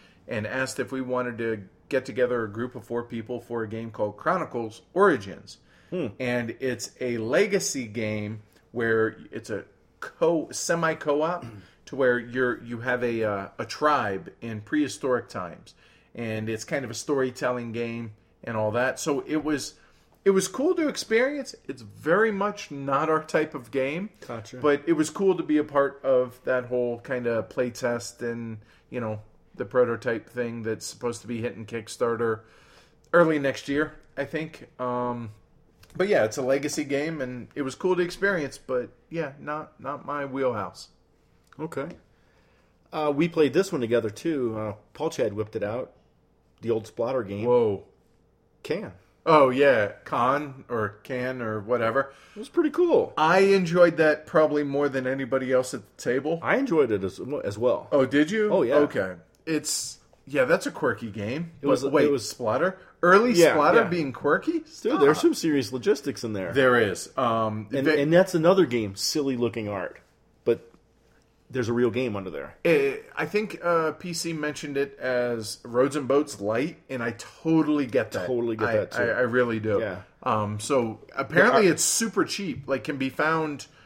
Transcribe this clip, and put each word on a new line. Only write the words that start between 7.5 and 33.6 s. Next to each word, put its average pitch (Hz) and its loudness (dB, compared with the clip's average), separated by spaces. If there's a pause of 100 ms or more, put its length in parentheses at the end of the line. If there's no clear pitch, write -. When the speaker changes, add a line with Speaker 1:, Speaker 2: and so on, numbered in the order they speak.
Speaker 1:
game 107 -6 (300)
where 113 0 (140)
it's - -12
a 104 -6 (340)
co-, 165 0
semi-co-op 160 -2 (200)
<clears throat> - -20
to - -12
where 127 4
you're, 120 -2
you 117 -10
have 123 -2
a, 117 0
uh, 101 -2 (120)
a 120 -4
tribe 107 0 (100)
in 113 -8
prehistoric 131 -2
times. - -12 (400)
And 110 -6
it's 110 -6
kind 143 -6
of 113 -8
a 113 -10
storytelling 123 -2
game 117 -6 (320)
and 117 -6
all 107 0
that. 127 0
So 139 -2
it 151 -2
was, 143 -2 (500)
it 196 4
was 190 2
cool 320 0
to 320 0
experience. 262 -2 (140)
It's 127 -12
very 139 0
much 202 -4
not 139 -2
our 151 2
type 156 0
of 120 -12
game. 143 -2 (160)
Speaker 2:
Gotcha. 117 -12
Speaker 1:
But 143 2
it 165 4
was 151 2
cool 190 2
to 160 -6
be 151 2
a 147 2
part 139 0
of 127 2
that 127 0
whole 120 -2
kind 123 -4
of 117 -2
play 127 -2
test 120 -6
and, 117 -8 (300)
you 120 -6
know, 110 -6 (360)
the 123 -6
prototype 117 0
thing 117 -8
that's 110 -6
supposed 120 -8
to 104 -20
be 117 -6
hitting 113 -8
Kickstarter 113 -2 (720)
early 160 6
next 139 -2